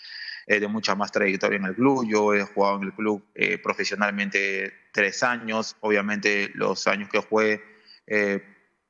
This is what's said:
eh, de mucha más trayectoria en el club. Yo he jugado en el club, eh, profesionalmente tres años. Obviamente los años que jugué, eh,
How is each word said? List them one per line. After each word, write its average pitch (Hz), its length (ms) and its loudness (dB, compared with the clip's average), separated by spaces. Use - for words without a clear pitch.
eh, 104 120 2
de 104 80 0
mucha 104 260 -2
más 101 200 -4
trayectoria 104 440 0
en 98 80 -4
el 95 100 -4
club. 131 300 4
Yo 104 280 4
he 101 100 2
jugado 98 340 0
en 98 60 -6
el 95 100 -6
club, 107 400 -2
eh, 95 240 0
profesionalmente 101 1160 -2
tres 101 300 2
años. 117 560 -2
Obviamente 104 760 0
los 101 340 -2
años 101 220 0
que 107 100 0
jugué, 107 420 2
eh, 101 360 0